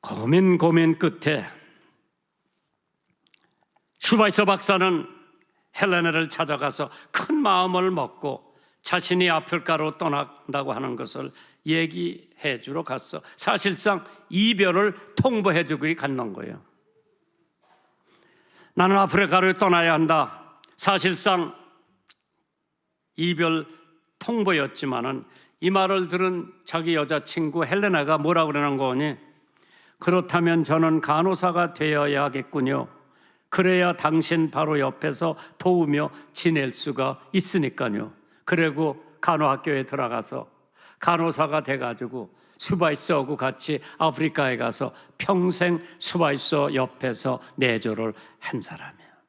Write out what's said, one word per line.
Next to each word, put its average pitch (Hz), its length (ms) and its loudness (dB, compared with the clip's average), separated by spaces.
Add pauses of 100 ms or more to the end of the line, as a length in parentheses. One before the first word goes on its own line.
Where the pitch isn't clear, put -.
고민, 170 560 4
고민 165 400 4
끝에 151 480 -2 (2500)
슈바이처 208 460 4
박사는 185 640 2 (720)
헬레나를 170 480 0
찾아가서 143 600 -4 (220)
큰 - 240 -2
마음을 185 560 2
먹고 143 580 -6 (320)
자신이 180 480 2
아프리카로 160 680 -2
떠난다고 143 760 -4
하는 127 220 -6
것을 127 360 -10 (340)
얘기해 165 960 -4
주러 156 220 -8
갔어. - 380 -10 (140)
사실상 196 680 0 (260)
이별을 196 680 2 (200)
통보해 190 500 2
주기 156 300 -2
갖는 131 380 -6
거예요. - 280 -12 (2000)
"나는 190 240 4
아프리카로 185 560 4
떠나야 170 400 4
한다." 156 680 0 (160)
사실상 185 800 0 (1600)
이별 165 520 0 (500)
통보였지만은 139 1080 -2 (340)
이 175 100 0
말을 190 380 2
들은 180 440 -2 (120)
자기 165 320 -2
여자친구 156 720 -2
헬레나가 160 520 2
뭐라 160 280 2
그러는 143 320 0
거니? 139 400 0 (840)
"그렇다면 175 640 2
저는 160 380 2
간호사가 175 720 0
되어야겠군요. 143 1120 -2 (600)
그래야 180 480 2
당신 160 520 0
바로 151 300 0
옆에서 147 560 -4 (220)
도우며 156 520 2 (220)
지낼 143 420 0
수가 135 480 -4 (120)
있으니까요." 127 800 0 (320)
그리고 156 520 0 (240)
간호학교에 143 600 0
들어가서 120 640 -6 (500)
간호사가 160 640 0
돼가지고 123 720 -6 (240)
슈바이처하고 151 800 0
같이 131 420 -4 (200)
아프리카에 156 580 0
가서 117 340 -4 (280)
평생 180 580 0 (220)
슈바이처 143 760 0
옆에서 127 680 -2 (180)
내조를 113 560 -2 (260)
한 - 220 -8
사람이에요. - 480 -18 (200)